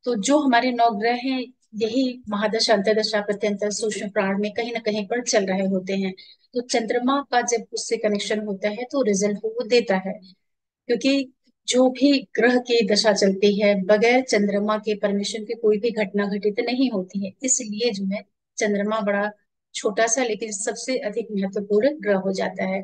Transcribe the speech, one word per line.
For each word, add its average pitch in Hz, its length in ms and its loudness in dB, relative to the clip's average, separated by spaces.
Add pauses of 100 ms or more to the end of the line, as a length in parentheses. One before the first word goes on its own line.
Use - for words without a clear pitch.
तो 247 120 -2
जो 262 240 2
हमारे 254 320 4
नौ 233 200 4
ग्रह 220 220 0
हैं, 254 400 -4 (220)
यही 240 540 -2
महादशा, 220 440 0
अंतर्दशा, 214 480 2
प्रत्यंतर, 208 500 -2
सूक्ष्म 208 380 -4
प्राण 196 320 0
में 208 120 -2
कहीं 240 200 -4
ना 226 60 -4
कहीं 214 260 -2
पर 240 180 -4
चल 226 220 0
रहे 190 220 -2
होते 190 260 -2
हैं। 190 200 -2 (400)
तो 247 80 -4
चंद्रमा 247 720 0
का 240 100 4
जब 220 320 -2
उससे 226 240 -4
connection 208 420 -2
होता 208 300 -4
है, 214 220 -6
तो 277 100 0
result 202 440 2
वो 233 220 -4
देता 220 280 2
है, 190 240 -6 (680)
क्योंकि 262 460 0 (340)
जो 254 220 4
भी 269 460 2
ग्रह 247 220 4
की 233 320 2
दशा 208 240 4
चलती 202 480 4
है, 202 220 4
बगैर 226 380 4
चंद्रमा 208 560 0
के 208 180 -4
permission 202 480 -2
के 226 100 -8
कोई 214 240 2
भी 220 140 0
घटना 202 340 -2
घटित 202 340 -2
नहीं 247 320 0
होती 196 340 -4
है। 190 60 -10 (120)
इसलिए 233 480 -2
जो 196 140 -4
है, 196 160 -4 (360)
चंद्रमा 208 420 0
बड़ा 202 320 0 (440)
छोटा 220 320 0
सा 247 160 0
लेकिन 214 280 -4
सबसे 240 460 -4
अधिक 208 340 -4
महत्वपूर्ण 208 680 0
ग्रह 202 180 2
हो 190 140 -2
जाता 190 320 -4
है। 190 200 -4